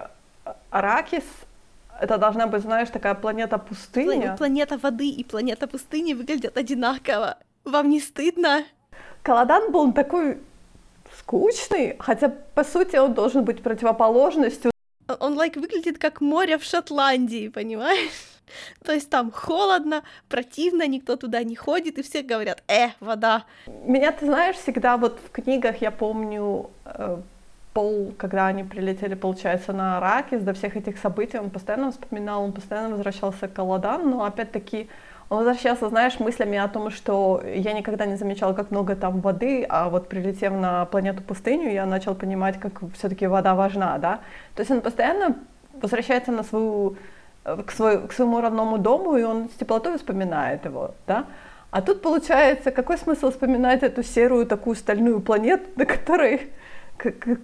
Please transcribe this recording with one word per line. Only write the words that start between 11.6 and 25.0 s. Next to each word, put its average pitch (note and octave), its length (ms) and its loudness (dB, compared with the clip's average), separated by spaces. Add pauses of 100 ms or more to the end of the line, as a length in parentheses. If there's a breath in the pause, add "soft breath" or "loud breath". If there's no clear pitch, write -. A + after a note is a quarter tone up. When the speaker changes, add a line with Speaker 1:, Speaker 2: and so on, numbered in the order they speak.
Speaker 1:
хотя, B3+ 300 2 (260)
по D4 100 4
сути, F4 320 0
он C4 180 6
должен A#3 300 2
быть A3+ 180 -2
противоположностью. A#3 1080 4 (380)
Speaker 2:
О-, B3+ 80 -4 (100)
он, D4 120 0
like, D#4+ 200 0
выглядит E4 400 -4
как D4+ 220 -2
море D#4+ 380 2
в D4+ 60 -8
Шотландии, C4 840 0
понимаешь? A3+ 640 -2 (760 loud breath)
То D#4 80 -2
есть D4 180 -2
там A#3+ 200 0
холодно, D#4+ 720 0 (260 loud breath)
противно, D#4 580 -2
никто C4 300 -2
туда A#3+ 280 -4
не A#3 120 -6
ходит, E4 420 -2
и - 40 -6
все D4 200 -6
говорят: A3 460 -4
«Э, A#3 200 4 (120)
вода». A3 440 0 (220 loud breath)
Speaker 1:
Меня, C4 460 2
ты D4 140 -4
знаешь, E4+ 300 2
всегда B3 400 2
вот A#3 300 0